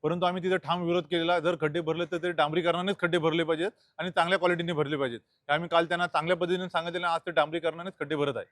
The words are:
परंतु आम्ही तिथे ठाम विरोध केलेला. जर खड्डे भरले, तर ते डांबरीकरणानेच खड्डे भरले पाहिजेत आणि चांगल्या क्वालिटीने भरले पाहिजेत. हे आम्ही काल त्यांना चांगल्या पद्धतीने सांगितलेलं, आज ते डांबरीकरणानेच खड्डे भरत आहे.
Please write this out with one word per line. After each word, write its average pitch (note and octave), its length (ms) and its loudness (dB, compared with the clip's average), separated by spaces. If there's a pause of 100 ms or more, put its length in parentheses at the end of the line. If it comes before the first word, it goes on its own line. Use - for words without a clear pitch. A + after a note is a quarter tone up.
परंतु F3 240 0
आम्ही F3+ 160 0
तिथे F#3 140 2
ठाम E3+ 260 -2
विरोध E3+ 220 0
केलेला. E3+ 360 0
जर E3+ 200 0
खड्डे D#3 200 0
भरले, D#3+ 240 -2
तर E3+ 120 -4
ते F3 160 -2
डांबरीकरणानेच E3+ 680 2
खड्डे E3+ 180 2
भरले D#3+ 260 2
पाहिजेत E3 260 0 (280)
आणि F3 120 -4
चांगल्या F3+ 280 2
क्वालिटीने F3 340 0
भरले D3 240 -2
पाहिजेत. B2 280 -4
हे - 300 -4
आम्ही E3+ 140 -2
काल E3+ 200 2
त्यांना F3 180 0
चांगल्या E3 300 0
पद्धतीने F3+ 320 -2
सांगितलेलं, F3 380 -4
आज E3 140 0
ते F3+ 100 -8
डांबरीकरणानेच E3 720 0
खड्डे D3 160 -4
भरत C#3+ 200 -2
आहे. G2 160 -8